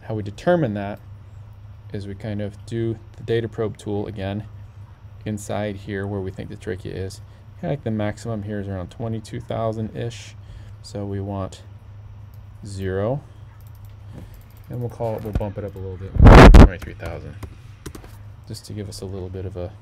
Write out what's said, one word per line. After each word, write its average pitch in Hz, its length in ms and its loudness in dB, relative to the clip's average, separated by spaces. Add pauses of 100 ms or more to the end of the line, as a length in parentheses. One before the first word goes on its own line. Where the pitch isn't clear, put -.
How 110 120 -10
we 107 80 -4
determine 123 520 0
that 101 260 -6 (920)
is 101 140 -8
we 98 80 -10
kind 104 260 -6
of 101 260 -8
do 113 300 -2 (200)
the 120 80 -14
data 113 240 0
probe 107 280 -4
tool 104 300 -4
again 101 400 -6 (760)
inside 104 500 -4
here 98 320 -6
where 101 140 -4
we 95 100 -6
think - 200 -12
the 101 60 -12
trachea 98 380 -8
is. 95 260 -8 (380)
I - 80 -8
think 147 160 -4
the 117 80 -4
maximum 107 540 -4
here 104 160 -6
is 98 80 -6
around 92 240 -6
twenty-two 113 480 -8
thousand-ish. 113 960 -6 (460)
So 101 220 -8
we 98 140 -4
want 98 460 -6 (1000)
zero. 98 560 -2 (1500)
And 123 80 -8
we'll 120 100 -6
call 117 280 -4
it, 104 80 -8
we'll 107 80 -6
bump 104 260 -4
it 101 60 -8
up 98 100 -10
a 98 40 -12
little 95 180 -10
bit, 95 160 -12 (480)
twenty-three - 340 10
thousand, 78 400 -10 (1120)
just 113 200 -12
to - 60 -14
give 104 160 -8
us 104 120 -12
a - 40 -8
little 95 240 -8
bit 92 180 -8
of 92 100 -8
a 87 260 -8